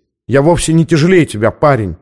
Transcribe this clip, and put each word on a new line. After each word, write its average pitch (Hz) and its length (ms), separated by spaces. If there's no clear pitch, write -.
«Я 131 140
вовсе 160 320
не 165 120
тяжелее 165 400
тебя, 107 260
парень, 113 500